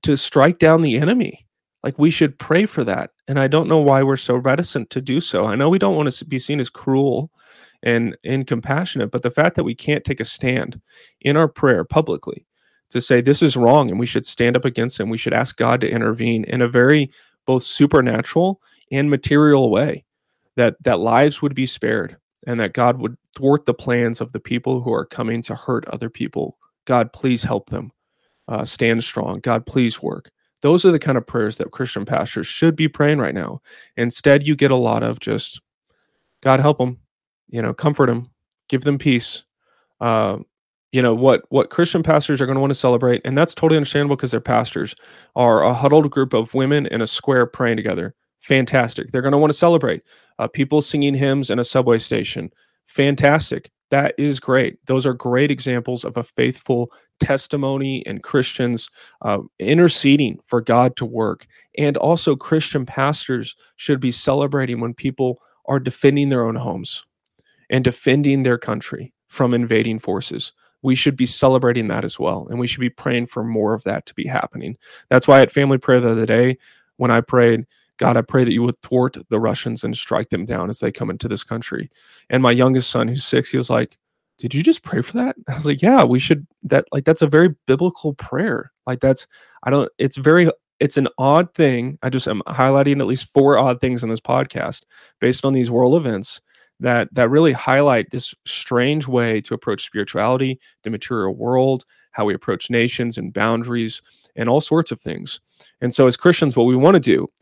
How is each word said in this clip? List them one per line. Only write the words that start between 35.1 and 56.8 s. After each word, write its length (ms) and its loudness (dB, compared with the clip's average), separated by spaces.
just, 400 -8
"God 200 4
help 200 2
'em, 180 -4
you 100 -6
know, 140 -4
comfort 340 0
'em, 220 -4
give 140 -2
them 140 0
peace." 480 -2
Uh, 380 -2
you 120 0
know, 100 4
what, 380 4
what 180 2
Christian 340 0
pastors 380 -2
are 60 0
gonna 140 -2
wanna 120 0
celebrate, 540 0
and 100 -4
that's 180 0
totally 220 2
understandable 400 0
'cause 140 -6
they're 100 -4
pastors, 540 -4
are 280 4
a 100 2
huddled 360 4
group 220 -2
of 220 -2
women 320 0
in 160 -4
a 40 -4
square 380 0
praying 320 -2
together. 380 -6
Fantastic. 720 0
They're 100 -2
gonna 160 0
wanna 160 4
celebrate, 500 2
uh, 100 -4
people 320 0
singing 340 -2
hymns 360 -2
in 80 0
a 60 -2
subway 340 2
station. 520 -6
Fantastic. 840 0
That 260 0
is 240 -2
great. 460 0
Those 180 0
are 80 0
great 380 0
examples 540 -4
of 120 -8
a 60 -4
faithful 680 -2